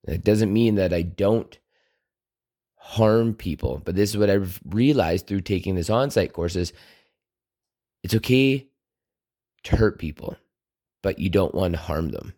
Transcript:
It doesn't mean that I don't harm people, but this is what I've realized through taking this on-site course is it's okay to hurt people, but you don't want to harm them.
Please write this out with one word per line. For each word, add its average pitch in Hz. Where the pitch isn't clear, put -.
It 87
doesn't 104
mean 110
that 92
I 85
don't 98
harm 113
people, 73
but 90
this 101
is 104
what 104
I've 98
realized 104
through 98
taking 95
this 87
on-site 120
course 85
is 87
it's 113
okay 135
to -
hurt 107
people, -
but 98
you 90
don't 92
want 87
to 78
harm 80
them. 50